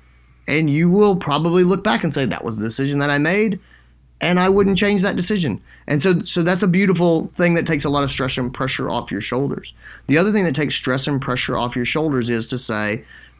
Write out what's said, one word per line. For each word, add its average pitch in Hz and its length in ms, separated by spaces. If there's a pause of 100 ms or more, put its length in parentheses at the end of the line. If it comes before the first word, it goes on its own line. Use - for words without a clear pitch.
(480)
And 156 220
you 165 200
will 202 260
probably 165 480
look 190 200
back 220 200
and 156 100
say, 139 120
"That 95 200
was 110 120
the 107 60
decision 139 360
that 143 100
I 143 80
made, 190 420 (640)
and 175 180
I 185 100
wouldn't 196 280
change 202 240
that 196 140
decision." 175 440 (280)
And 143 160
so, 180 180
so - 220
that's 185 200
a 202 40
beautiful 175 680
thing 175 200
that 165 100
takes 160 200
a 151 40
lot 143 140
of 135 80
stress 131 260
and 127 160
pressure 131 360
off 117 220
your 98 100
shoulders. - 520 (340)
The 139 120
other 202 120
thing 202 120
that 160 120
takes 147 200
stress 131 320
and 139 120
pressure 127 380
off 120 180
your 123 100
shoulders 135 440
is 113 180
to 127 120
say, 107 440 (360)